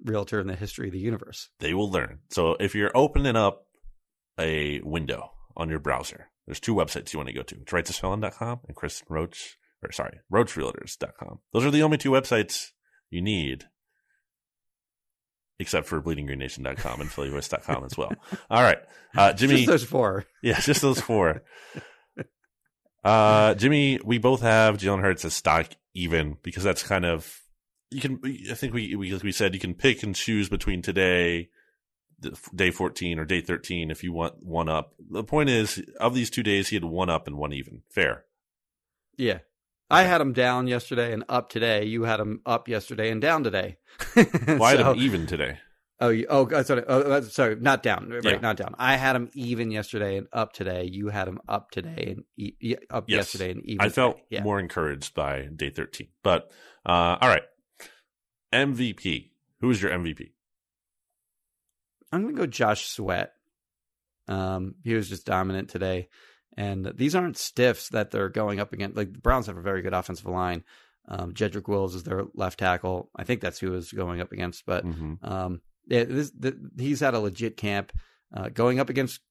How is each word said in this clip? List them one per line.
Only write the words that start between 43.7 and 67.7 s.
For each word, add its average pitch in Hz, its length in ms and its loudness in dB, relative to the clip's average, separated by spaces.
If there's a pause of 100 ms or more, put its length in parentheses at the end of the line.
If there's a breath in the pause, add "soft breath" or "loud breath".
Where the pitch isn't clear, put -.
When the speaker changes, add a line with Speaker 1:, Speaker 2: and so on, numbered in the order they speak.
Speaker 1:
<laughs> - 180 -2
Speaker 2:
Well, 156 480 6
I 117 140 10
had - 20 6
him 120 60 6
Speaker 1:
So 131 100 6
Speaker 2:
even 101 320 0
today. 73 300 -4 (420)
Speaker 1:
Oh, 120 100 4
you, 113 200 2
oh, 139 200 6
uh, 147 140 2
sorry. 127 220 2
Oh, 131 160 4
uh, 143 200 2
sorry. 113 340 0
Not 131 260 2
down. 107 280 -2
Right, 120 160 -8
Speaker 2:
Yeah. 101 140 2
Speaker 1:
not 110 180 0
down. 95 200 -8
I 127 200 4
had 131 180 2
him 120 200 -2
even 120 360 -4
yesterday 104 460 -4
and 98 160 -8
up 110 180 -2
today. 90 400 -4
You 101 160 -6
had 101 220 -4
him 92 180 -10
up 101 240 -6
today 98 460 -8
and - 60 -14 (120)
e-, 101 240 -10
yeah, 117 180 -4 (120)
up 110 200 -6
Speaker 2:
Yes. 98 100 2
Speaker 1:
yesterday 95 320 -4
and 90 120 -10
even 101 220 0
Speaker 2:
I 107 40 4
felt 127 280 2
Speaker 1:
today. - 140 -20
Yeah. 101 120 -6
Speaker 2:
more 101 160 0
encouraged 78 540 -4
by 69 300 -2 (120)
day 71 140 -4
thirteen. - 380 -10 (140)
But, 90 300 2 (340 soft breath)
uh, 87 360 4
all 127 80 6
right. - 140 4 (1080 loud breath)
M 135 220 4
V 120 200 -2
P. - 380 -6 (300)
Who 123 80 2
is 107 120 2
your 98 100 0
M 90 120 -2
V 80 100 -4
P? - 200 -16 (1800)
Speaker 1:
I'm 180 120 0
gonna 269 140 -4
go 208 80 0
Josh 107 420 0
Sweat. 95 460 -4 (920)
Um, 95 560 -4
he 117 100 -2
was 104 160 -2
just 95 160 -12
dominant 95 440 -2
today. 92 400 -4 (460 soft breath)
And 98 400 -6
these 147 200 0
aren't 180 220 -2
stiffs - 520 0